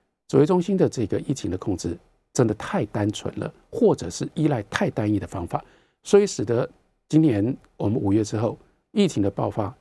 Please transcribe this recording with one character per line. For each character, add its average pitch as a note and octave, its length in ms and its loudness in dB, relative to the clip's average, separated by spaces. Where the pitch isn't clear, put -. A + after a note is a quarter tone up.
指 - 100 -2
挥 C#3 80 8
中 F3+ 160 2
心 F#3+ 160 0
的 E3+ 120 4
这 A2+ 180 -4
个 G#2 140 -4
疫 C#3 140 -4
情 G2+ 160 -4
的 F#2 80 -4
控 G2 180 -4
制 E2+ 200 -6
真 B2+ 140 4
的 G#2+ 80 0
太 D#3+ 320 -4
单 G#2+ 260 -2
纯 - 260 -10
了， G#2 140 -6
或 G3 240 4
者 - 140 -4
是 - 260 -8
依 D#3 140 2
赖 B2+ 160 0
太 - 260 -2
单 G#2+ 220 -2
一 G#2 60 0
的 - 80 -6
方 F2+ 200 -8
法， - 180 -6
所 - 160 4
以 G3+ 80 4
使 - 180 -6
得 A#2 240 0
今 D3+ 120 4
年 B2 360 2
我 - 120 -2
们 A2+ 120 0
五 G2 120 0
月 G#2+ 120 2
之 A2+ 120 -6
后， A2 220 -2
疫 G3+ 140 2
情 G#2+ 160 -2
的 G2 80 2
爆 G#2+ 180 -4
发 G#2 320 -4